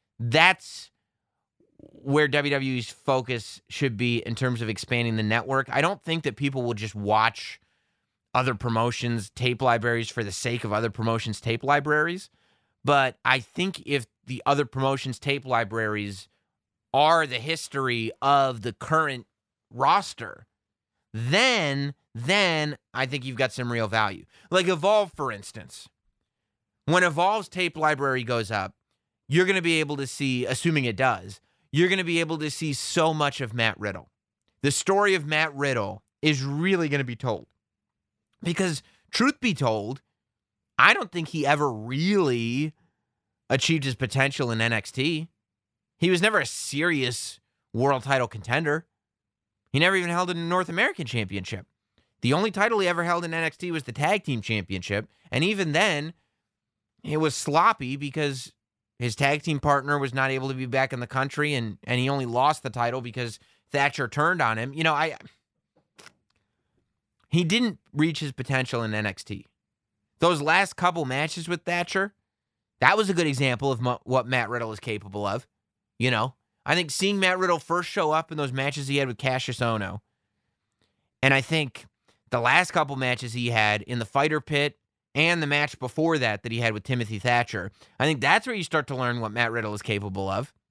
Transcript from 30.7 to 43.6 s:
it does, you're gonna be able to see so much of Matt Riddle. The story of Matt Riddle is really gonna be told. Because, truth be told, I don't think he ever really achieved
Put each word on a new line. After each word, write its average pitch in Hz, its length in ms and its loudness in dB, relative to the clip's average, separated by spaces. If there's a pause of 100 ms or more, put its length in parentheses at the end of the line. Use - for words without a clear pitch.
it 113 120 -2
does, 98 440 -2 (320)
you're 170 160 4
gonna 190 140 0
be 170 160 0
able 160 200 -2
to 151 120 -4
see 156 220 -4
so 160 420 0
much 147 260 -2
of 117 140 -8
Matt 113 240 0
Riddle. 98 320 -8 (520)
The 143 100 4
story 196 420 4
of 156 120 -2
Matt 156 280 0
Riddle 117 480 -2 (180)
is 147 220 2
really 160 460 0
gonna 139 160 0
be 123 100 -8
told. 107 320 -4 (960)
Because, 175 400 -2 (300)
truth 269 280 2
be 233 140 0
told, 117 460 0 (800)
I 170 160 8
don't 247 180 -6
think 170 160 -4
he 151 180 -2
ever 147 240 4
really 131 1000 0 (760)
achieved 139 360 2